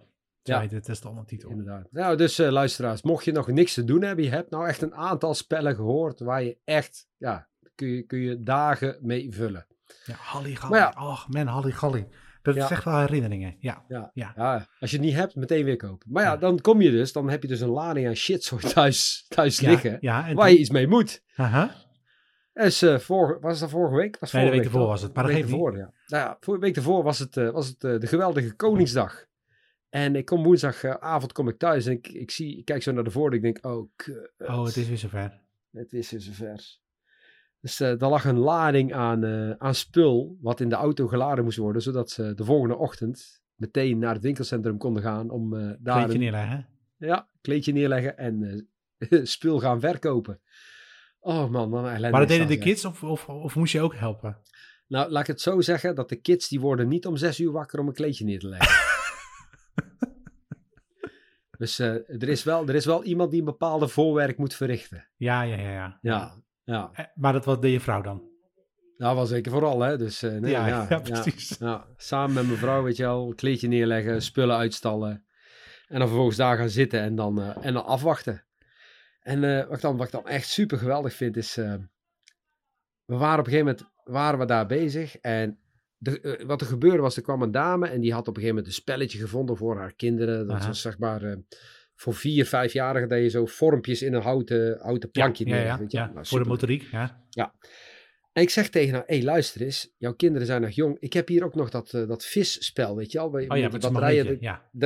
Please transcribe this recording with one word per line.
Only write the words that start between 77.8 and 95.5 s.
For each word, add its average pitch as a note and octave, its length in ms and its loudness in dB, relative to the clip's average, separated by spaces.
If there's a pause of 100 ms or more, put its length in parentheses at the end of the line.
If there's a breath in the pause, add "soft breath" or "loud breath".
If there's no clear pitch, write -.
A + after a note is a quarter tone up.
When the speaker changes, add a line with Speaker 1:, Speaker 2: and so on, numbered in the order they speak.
Speaker 2:
afwachten. C3 600 -2 (760 soft breath)
En, C#3 240 -2
eh, C#3 220 0
wat D3+ 100 -8
ik - 60 -8
dan, C#3+ 140 0
wat B2 100 -2
ik - 60 -10
dan A#2 160 -8
echt C3 200 -4
super G3+ 300 0
geweldig B2+ 340 -2
vind, A#2 240 -4
is, A2+ 200 -8
eh, G#2+ 180 -4 (1300)
we B2 120 -6
waren D3+ 220 4
op C#3+ 80 0
een A#2+ 60 -2
gegeven D3 240 4
moment, - 160 -20 (120)
waren C#3 340 0
we B2+ 80 0
daar A2+ 200 2
bezig D3 520 -2
en A2 400 -2 (380)
de, C3+ 240 -4
eh, C3+ 260 -8
wat C#3 140 -2
er C#3 60 -4
gebeurde D3 360 4
was, C3 140 0
er A#2 60 -6
kwam C3 200 -2
een A#2 80 0
dame E3+ 380 0
en B2+ 120 -4
die A#2 120 2
had A#2 80 -2
op A#2 60 -6 (100)
een G#2+ 60 -6
gegeven A2 140 0
moment G#2 100 -4
een F#2+ 160 -10
spelletje C3 360 -4
gevonden A#2 380 -4
voor A2 220 -2
haar G2 160 -10
kinderen. A2+ 520 0
Dat G2+ 100 -4
Speaker 1:
Aha. G2 100 -2
Speaker 2:
was, G#2 140 -6
zeg G#2 180 -8
maar, A2 240 -4
eh, G#2 140 -6 (580 loud breath)
voor - 200 -6
vier, C#3+ 320 2
vijfjarigen B2+ 640 0
dat A#2+ 100 2
je A#2+ 100 4
zo A#2 180 2
vormpjes C3 560 2
in C3 120 -2
een A#2 80 2
houten, A#2 580 0
houten A#2 320 -4
Speaker 1:
Ja, C3 80 0
Speaker 2:
plankje B2 260 2
Speaker 1:
ja, B2 40 -2